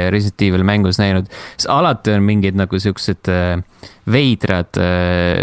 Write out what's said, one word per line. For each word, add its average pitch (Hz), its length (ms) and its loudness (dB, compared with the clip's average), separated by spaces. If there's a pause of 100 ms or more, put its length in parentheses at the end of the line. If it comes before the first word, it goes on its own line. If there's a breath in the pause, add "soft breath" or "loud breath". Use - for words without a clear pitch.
Resident 101 380 0
Evil 92 180 2
mängus 98 360 2
näinud. 95 280 2 (240 loud breath)
S-, - 160 -6
alati 139 460 0
on 101 100 2
mingid 101 320 2
nagu 95 240 0
siuksed, 98 480 -4
äh, 90 300 0 (460 loud breath)
veidrad, 107 720 0
äh, 90 640 0